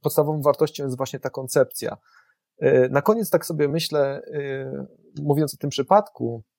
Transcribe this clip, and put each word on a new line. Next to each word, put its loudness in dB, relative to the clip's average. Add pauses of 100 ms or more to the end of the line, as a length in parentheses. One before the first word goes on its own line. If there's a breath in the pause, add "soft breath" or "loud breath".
podstawową 2
wartością 2
jest -4
właśnie -6
ta -8
koncepcja. -2 (600 soft breath)
E, 4
na 0
koniec 2
tak 2
sobie 0
myślę, -2 (120)
e, -8 (360)
mówiąc 0
o -20
tym -6
przypadku 0 (140)